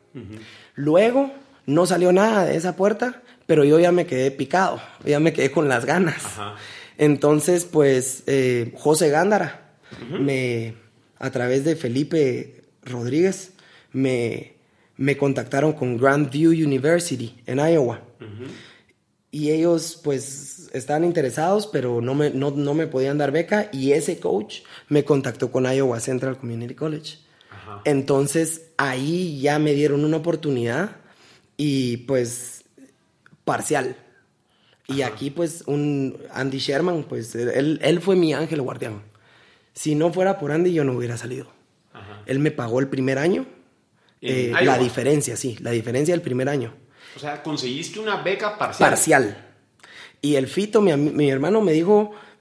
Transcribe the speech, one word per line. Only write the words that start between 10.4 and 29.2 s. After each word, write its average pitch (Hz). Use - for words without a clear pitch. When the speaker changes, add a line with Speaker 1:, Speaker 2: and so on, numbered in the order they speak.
Speaker 2:
a 131
través 127
de 160
Felipe 135
Rodríguez, 127
me, 123
me 135
contactaron 139
con 123
Grandview 139
University 147
en 127
Iowa. 147
Speaker 1:
Ujú. 110
Speaker 2:
Y 151
ellos, 165
pues, -
estaban 147
interesados, 170
pero 123
no 127
me, 147
no, 139
no 143
me 156
podían 139
dar 143
beca. 202
Y 135
ese 160
coach -
me 147
contactó 131
con 127
Iowa 131
Central 131
Community 120
College. 156
Speaker 1:
Ajá. -
Speaker 2:
Entonces, 143
ahí 143